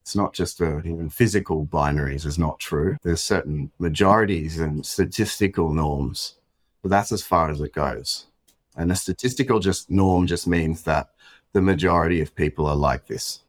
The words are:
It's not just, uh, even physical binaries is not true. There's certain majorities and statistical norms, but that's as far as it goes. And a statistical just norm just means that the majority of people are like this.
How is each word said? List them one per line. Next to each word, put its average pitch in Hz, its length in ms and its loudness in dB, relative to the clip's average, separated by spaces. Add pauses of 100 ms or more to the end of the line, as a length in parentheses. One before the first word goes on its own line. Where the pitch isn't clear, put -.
It's - 140 -12
not 101 180 0
just, - 280 -6
uh, 78 180 0
even 82 300 -6
physical 92 560 0
binaries 73 600 0
is 78 140 -2
not 78 200 -2
true. 76 440 -2
There's 82 180 0
certain 73 560 -2
majorities 87 840 2
and 76 240 -2
statistical 95 880 0
norms, 71 640 -2 (460)
but 95 80 -6
that's 101 220 2
as 104 100 -4
far 82 300 2
as 73 100 -4
it 71 120 -6
goes. - 520 -4 (500)
And 87 160 0
a 92 40 2
statistical 120 640 -2
just 95 320 -2
norm 92 340 4
just 85 220 -2
means 80 360 0
that 76 260 0 (440)
the 98 80 4
majority 87 600 4
of 76 120 -6
people 76 320 0
are 73 100 2
like 69 320 0
this. - 420 -10